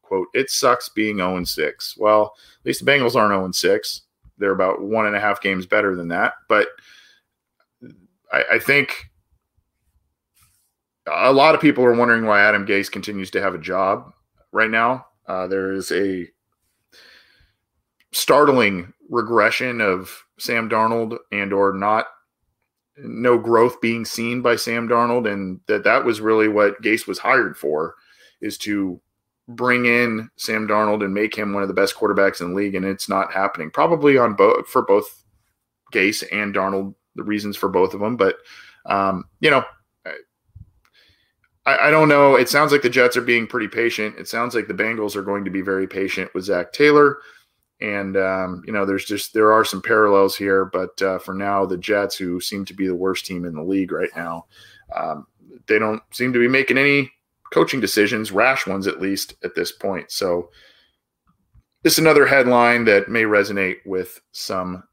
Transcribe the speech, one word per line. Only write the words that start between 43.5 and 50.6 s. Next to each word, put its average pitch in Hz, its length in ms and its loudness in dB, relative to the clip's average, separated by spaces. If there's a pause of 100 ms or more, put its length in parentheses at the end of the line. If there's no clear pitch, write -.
patient. 110 500 -4
It 90 100 -16
sounds 120 260 -6
like 110 140 -2
the 104 60 -6
Bengals 107 420 -4
are 101 60 -4
going 101 240 -4
to 92 40 -6
be 95 120 -4
very 95 240 -2
patient 95 480 -6
with 92 100 -6
Zac 90 300 -4
Taylor. 147 420 4 (640)
And, 101 380 -4
um, 95 480 -4
you 110 80 -10
know, 101 100 -2
there's 98 220 -4
just, 101 260 -8
there 110 180 4
are 110 140 6
some 98 160 -6
parallels 101 560 2
here, 98 300 0